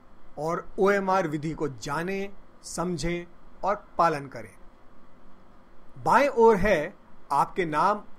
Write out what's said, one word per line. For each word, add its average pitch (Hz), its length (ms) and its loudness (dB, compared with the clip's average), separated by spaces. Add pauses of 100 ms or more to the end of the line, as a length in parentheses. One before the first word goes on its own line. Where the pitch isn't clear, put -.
(380)
और 160 280 -4 (120)
ओएमआर 190 500 4
विधि 151 240 -4
को 151 180 -4
जानें, 170 580 -4 (360)
समझें 175 640 -4 (380)
और 202 200 0 (140)
पालन 160 300 2
करें। 110 260 -14 (1500)
बाएं 220 240 6
ओर 226 280 6
है 180 380 2 (380)
आपके 156 340 2
नाम 175 360 2 (160)